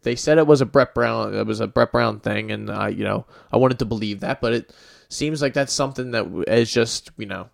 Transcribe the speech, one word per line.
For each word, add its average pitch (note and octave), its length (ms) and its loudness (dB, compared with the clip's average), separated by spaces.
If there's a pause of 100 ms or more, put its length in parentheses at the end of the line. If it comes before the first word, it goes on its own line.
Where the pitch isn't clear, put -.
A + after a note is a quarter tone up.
they A#2+ 120 -2
said D3+ 220 2
it D#3 100 4
was C#3+ 140 8
a C3 40 4
Brett C3 280 2
Brown, A2+ 400 0
it G#2+ 120 -2
was G#2+ 140 -4
a A2 80 -2
Brett A#2 240 2
Brown A2+ 300 0
thing, G#2+ 280 -4
and G#2+ 200 -6
I, G#2 200 -4
you G#2 140 -6
know, G#2 220 -4 (260)
I G#2+ 60 2
wanted C3 220 4
to B2 60 0
believe G#2 360 -6
that, C3+ 180 -4
but A#2 140 0
it A#2 200 -6 (360)
seems D3+ 320 -4
like C3+ 120 0
that's C#3 200 0
something B2+ 380 -4
that A2 120 -2
w-, F2+ 240 -4
is A#2 240 4
just, - 460 -2
you G#2+ 80 -8
know F#2+ 280 -10